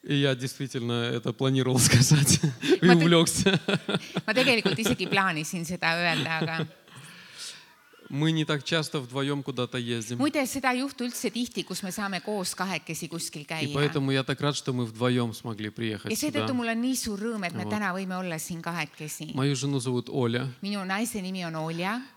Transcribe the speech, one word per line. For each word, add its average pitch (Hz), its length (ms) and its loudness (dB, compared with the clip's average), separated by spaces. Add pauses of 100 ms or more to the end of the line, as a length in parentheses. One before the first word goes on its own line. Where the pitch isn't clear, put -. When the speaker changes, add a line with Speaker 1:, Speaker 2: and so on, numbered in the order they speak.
Speaker 1:
И 147 120 -2
я 139 200 4
действительно 123 580 -4 (120)
это 120 280 -2
планировал 131 460 2
<laughs> 120 120 6
сказать. 143 500 6 (220)
И 285 240 4
Speaker 2:
Ma 180 80 12
te-, 165 100 8
Speaker 1:
увлёкся. 170 560 6 (640)
Speaker 2:
ma 220 80 -2
tegelikult 226 440 4
isegi 220 280 0
plaanisin 180 640 0
seda 170 320 0
öelda, 160 400 0
aga 160 260 -2 (1400)
Speaker 1:
Мы 151 240 2
не 156 120 2
так 147 200 -2
часто 160 340 -2
вдвоём 139 460 -2
куда-то 123 340 -4
ездим. 120 400 -4
Speaker 2:
Muide, 302 280 0
seda 262 280 -2
ei 254 80 -2
juhtu 269 240 -6
üldse 240 240 -4
tihti, 233 320 -4
kus 180 240 -8
me 180 80 -6
saame 196 300 -4
koos 202 340 -4
kahekesi 170 500 -4
kuskil 160 340 -8
Speaker 1:
И - 20 -12
Speaker 2:
käia. 151 300 -4
Speaker 1:
поэтому 143 360 2
я 135 140 2
так 135 160 -2
рад, 143 160 0
что - 160 -4
мы 123 120 0
вдвоём 117 500 0
смогли 107 360 -8
приехать 110 400 -4
Speaker 2:
Ja 220 60 0
seetõttu 294 340 -2
Speaker 1:
сюда. 262 40 -2
Speaker 2:
mul 240 180 -2
on 226 100 -2
nii 254 140 0
suur 202 240 -4
rõõm, 220 260 -4
et 170 80 -6
me - 100 -4
Speaker 1:
Вот. 208 80 -4
Speaker 2:
täna 208 220 -2
võime 185 240 -4
olla 180 200 -4
siin 165 240 -8
kahekesi. 156 720 -6
Speaker 1:
Мою 139 200 2
жену 139 240 0
зовут 123 300 -2
Оля. 123 400 0 (140)
Speaker 2:
Minu 202 220 -4
naise 202 380 -4
nimi 185 220 -6
on 165 100 -6
Olja. 165 460 -4 (160)